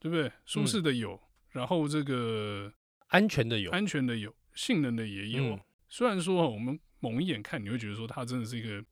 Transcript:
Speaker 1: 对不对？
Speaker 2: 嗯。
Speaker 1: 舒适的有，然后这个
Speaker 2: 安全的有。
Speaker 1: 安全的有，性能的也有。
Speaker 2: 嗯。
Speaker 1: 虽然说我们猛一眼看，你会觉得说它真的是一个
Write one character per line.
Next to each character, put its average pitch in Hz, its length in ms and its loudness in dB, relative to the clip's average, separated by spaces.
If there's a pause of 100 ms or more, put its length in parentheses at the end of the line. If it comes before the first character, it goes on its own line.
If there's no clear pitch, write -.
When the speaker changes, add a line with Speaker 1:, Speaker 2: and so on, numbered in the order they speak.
Speaker 1:
对 160 100 -4
不 170 60 0
对？ 151 100 2
Speaker 2:
嗯。 - 60 -8 (140)
Speaker 1:
舒 208 200 0
适 208 140 2
的 156 100 2
有， 107 300 -2 (300)
然 123 160 -4
后 160 200 2
这 151 160 0
个 110 680 -2 (360)
Speaker 2:
安 202 200 8
全 123 180 2
的 117 120 2
有。 92 120 0
Speaker 1:
安 202 160 2
全 147 200 0
的 120 100 0
有， 104 180 -6 (200)
性 214 260 2
能 120 160 2
的 113 100 -2
也 101 220 -6
有。 120 260 0
Speaker 2:
嗯。 95 60 -8 (300)
Speaker 1:
虽 - 180 2
然 202 100 0
说 175 300 4
我 110 80 -2
们 127 220 -2 (220)
猛 123 220 0
一 185 40 0
眼 113 160 -2
看， 143 200 -6
你 101 60 -6
会 120 80 -2
觉 110 140 -6
得 101 40 -6
说 110 120 -8
它 123 180 -8
真 123 160 -4
的 113 60 -4
是 120 100 -6
一 113 60 -6
个 104 300 -8